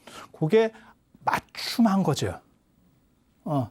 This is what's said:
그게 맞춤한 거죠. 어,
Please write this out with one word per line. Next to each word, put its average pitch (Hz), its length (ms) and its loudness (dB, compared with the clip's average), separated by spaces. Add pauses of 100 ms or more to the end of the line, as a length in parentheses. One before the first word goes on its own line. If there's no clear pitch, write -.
(320)
그게 220 400 2 (540)
맞춤한 - 800 0
거죠. 107 360 -2 (1040)
어, 139 280 -4